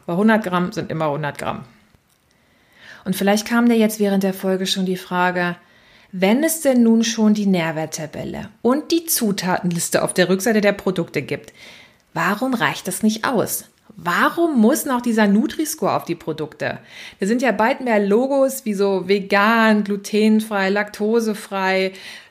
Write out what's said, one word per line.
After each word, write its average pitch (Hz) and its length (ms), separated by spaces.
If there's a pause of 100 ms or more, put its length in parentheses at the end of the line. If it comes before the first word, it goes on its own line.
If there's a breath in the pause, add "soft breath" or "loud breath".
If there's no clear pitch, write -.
Weil 170 120
hundert 214 260
Gramm 180 280
sind - 200
immer 156 180
hundert 143 280
Gramm. - 260 (1400 loud breath)
Und 190 120
vielleicht 208 320
kam 233 200
dir 233 80
jetzt 220 240
während 196 220
der 190 140
Folge 190 320
schon 190 180
die 185 120
Frage, 180 580 (560 soft breath)
wenn 196 320
es 320 180
denn 247 220
nun 226 200
schon 220 300
die 208 140
Nährwerttabelle 160 1040 (120)
und 269 300
die 330 160
Zutatenliste 180 960
auf 156 100
der 175 160
Rückseite 202 320
der 202 120
Produkte 175 500
gibt, - 280 (640 loud breath)
warum 208 400
reicht 151 340
das - 140
nicht 220 240
aus? 220 400 (300)
Warum 247 680
muss 277 240
noch 247 160
dieser 220 260
Nutri-Score 208 680
auf 151 100
die 165 100
Produkte? 151 640 (420 loud breath)
Da 196 60
sind 226 160
ja 254 100
bald 220 300
mehr 233 180
Logos 262 640
wie 214 80
so 190 340
vegan, 208 760
glutenfrei, 208 880
laktosefrei, 202 1200 (400 loud breath)